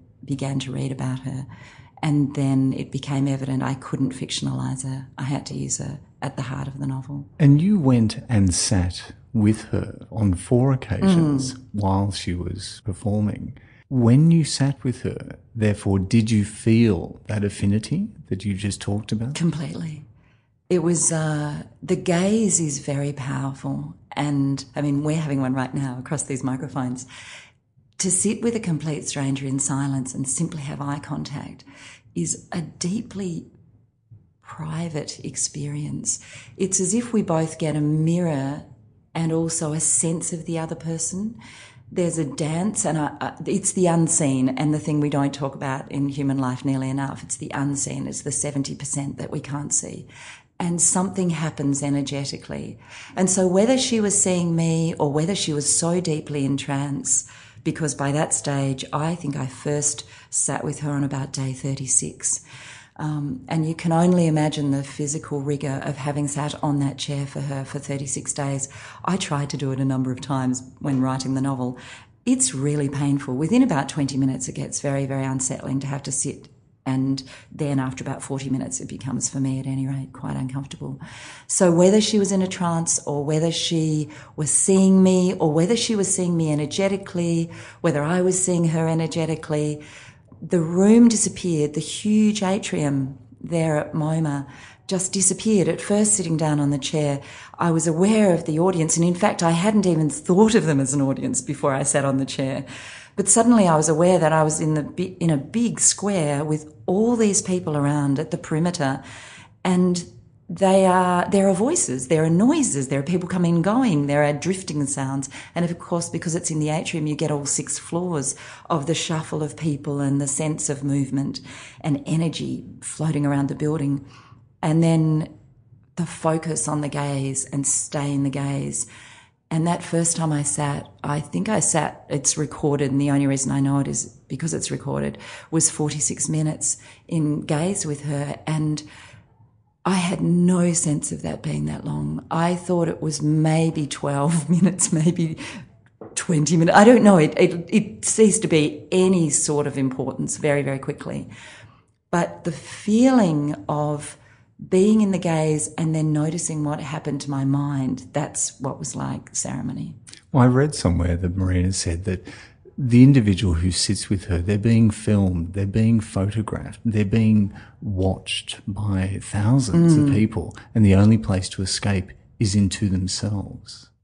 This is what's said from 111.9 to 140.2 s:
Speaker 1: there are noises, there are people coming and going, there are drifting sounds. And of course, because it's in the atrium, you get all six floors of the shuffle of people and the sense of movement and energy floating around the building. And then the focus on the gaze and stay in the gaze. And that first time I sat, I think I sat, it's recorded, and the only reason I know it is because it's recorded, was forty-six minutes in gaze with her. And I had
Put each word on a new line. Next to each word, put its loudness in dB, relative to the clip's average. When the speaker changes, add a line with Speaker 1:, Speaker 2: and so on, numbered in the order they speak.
Speaker 1:
there 4
are 2
noises, 4
there 0
are -4
people -2
coming 2
and 4
going, 2
there 4
are 2
drifting -4
sounds. -4
And 0
of -2
course, -4
because -4
it's -4
in -2
the 0
atrium, -2
you -2
get -2
all -2
six -4
floors -4
of -2
the 0
shuffle -4
of -8
people -4
and 0
the 0
sense -4
of -4
movement -2
and -2
energy -2
floating -2
around 0
the -4
building. -2
And 4
then 2
the -2
focus -2
on -2
the -4
gaze -4
and -2
stay -2
in 0
the 2
gaze. -4
And 2
that 0
first 0
time 0
I 0
sat, -4
I -2
think -4
I 0
sat, -2
it's -2
recorded, 0
and 2
the 2
only 4
reason 0
I 0
know 2
it 0
is -4
because -6
it's -4
recorded, -4
was 2
forty-six -4
minutes -2
in 0
gaze -2
with -6
her. -4
And -2
I 2
had -2